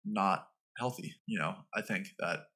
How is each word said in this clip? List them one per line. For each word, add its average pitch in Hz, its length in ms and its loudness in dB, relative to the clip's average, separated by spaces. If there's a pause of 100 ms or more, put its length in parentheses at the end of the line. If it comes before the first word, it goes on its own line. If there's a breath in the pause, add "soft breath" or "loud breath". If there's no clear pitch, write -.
not 98 420 4 (300)
healthy, 117 380 -4 (100)
you 107 140 -2
know? 85 160 -2 (200)
I 110 60 2
think 98 260 -2 (120)
that - 360 -2